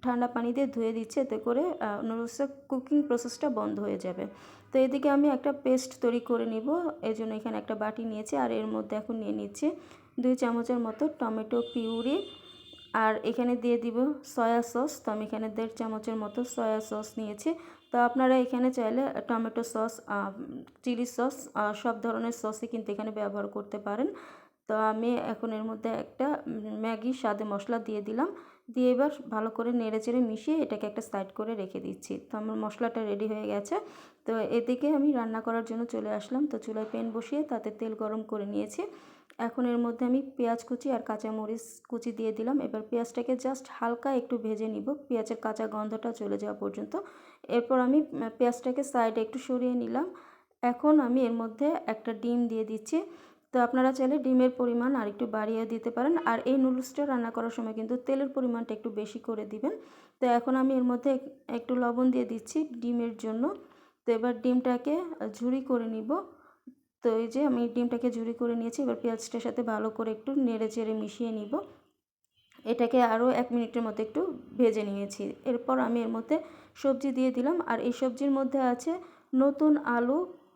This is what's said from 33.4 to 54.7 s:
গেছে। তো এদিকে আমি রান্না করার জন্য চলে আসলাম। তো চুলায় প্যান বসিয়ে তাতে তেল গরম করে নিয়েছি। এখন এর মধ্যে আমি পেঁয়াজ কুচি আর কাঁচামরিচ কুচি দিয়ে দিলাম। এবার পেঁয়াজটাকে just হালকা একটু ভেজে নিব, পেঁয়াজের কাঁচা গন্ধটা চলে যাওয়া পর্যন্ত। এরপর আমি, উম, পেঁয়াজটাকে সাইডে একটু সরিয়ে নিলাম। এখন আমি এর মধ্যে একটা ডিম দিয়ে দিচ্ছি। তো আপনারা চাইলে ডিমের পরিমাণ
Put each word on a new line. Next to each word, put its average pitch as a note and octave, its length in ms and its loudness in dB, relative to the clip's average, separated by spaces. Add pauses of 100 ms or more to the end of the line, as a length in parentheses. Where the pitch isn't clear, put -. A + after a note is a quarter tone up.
গেছে। G#3 340 -2 (440)
তো A3+ 140 -2
এদিকে B3 560 0
আমি C#4+ 180 4
রান্না A3+ 280 0
করার A3+ 240 -2
জন্য A3+ 200 -4
চলে A3 260 -4
আসলাম। B3 360 0
তো A#3+ 120 -4
চুলায় A3 320 -4
প্যান A3+ 200 -4
বসিয়ে A#3 320 -2
তাতে A#3 280 -4
তেল A3 240 -6
গরম A3 280 -4
করে G#3 240 -4
নিয়েছি। G#3 360 -4 (560)
এখন A#3 280 0
এর A#3+ 120 2
মধ্যে A#3 280 0
আমি B3+ 160 4 (140)
পেঁয়াজ A#3 280 0
কুচি B3+ 260 -4
আর A3+ 120 0
কাঁচামরিচ G#3+ 600 -4 (260)
কুচি A#3 240 -4
দিয়ে A3 200 -2
দিলাম। A#3 280 0
এবার A3 220 -4
পেঁয়াজটাকে A#3+ 520 -2
just C4 360 -4
হালকা A#3+ 440 -2
একটু B3 240 0
ভেজে A3 300 -2
নিব, G#3+ 260 -2
পেঁয়াজের A3+ 420 -2
কাঁচা A3 300 -4
গন্ধটা G#3+ 460 -4
চলে G3+ 260 -4
যাওয়া G#3 200 -4
পর্যন্ত। G#3 380 -6 (520)
এরপর A#3+ 320 4
আমি, C4 200 6
উম, C4+ 380 -4
পেঁয়াজটাকে B3+ 440 2
সাইডে A#3 380 2
একটু A3 180 -4
সরিয়ে B3 360 0
নিলাম। B3 400 -2 (480)
এখন D4 380 6
আমি B3 200 4
এর A#3 120 4
মধ্যে A3+ 340 -2 (200)
একটা A3 260 -4
ডিম A#3+ 360 0
দিয়ে A3 160 -2
দিচ্ছি। A3 380 -2 (500)
তো B3 80 4
আপনারা B3+ 320 4
চাইলে C4 260 2
ডিমের B3+ 320 6
পরিমাণ B3 460 2